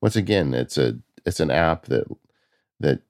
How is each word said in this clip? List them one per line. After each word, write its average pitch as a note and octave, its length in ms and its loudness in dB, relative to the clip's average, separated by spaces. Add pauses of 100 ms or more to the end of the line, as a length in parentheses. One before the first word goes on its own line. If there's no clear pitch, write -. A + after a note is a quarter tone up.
once A2 140 2
again, F2+ 380 0
it's B1 240 -4
a, A#1+ 200 0 (280)
it's F2 140 -4
an D2+ 120 0
app E2 340 0
that, - 200 -2 (720)
that C#2+ 300 0